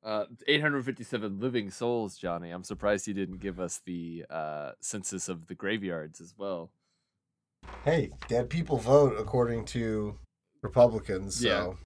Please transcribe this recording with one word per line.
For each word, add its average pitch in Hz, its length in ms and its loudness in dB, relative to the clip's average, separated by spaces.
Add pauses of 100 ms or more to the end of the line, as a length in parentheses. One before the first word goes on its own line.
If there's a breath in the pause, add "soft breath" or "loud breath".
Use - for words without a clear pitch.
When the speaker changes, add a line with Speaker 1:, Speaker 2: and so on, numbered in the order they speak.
Speaker 1:
Uh, 107 220 0 (220)
eight 147 140 4
hundred 143 240 0
fifty-seven 110 540 -4
living 120 320 0
souls, 117 440 -2
Johnny. 85 360 -4
I'm 90 120 -8
surprised 101 440 0
he 107 60 -4
didn't 92 260 -4
give 92 200 -6
us 90 260 -6
the, 85 440 -8
uh, 76 500 -6
census - 480 -6
of 85 200 -8
the 90 80 -10
graveyards 90 680 -4
as 87 160 -20
well. 92 320 -6 (1120)
Speaker 2:
Hey, 147 280 2 (180)
dead 120 200 2
people 151 280 0
vote 127 420 8
according 117 460 0
to 107 520 -2 (440)
Republicans, 107 800 4
so. 120 60 4
Speaker 1:
Yeah. 95 260 2 (120)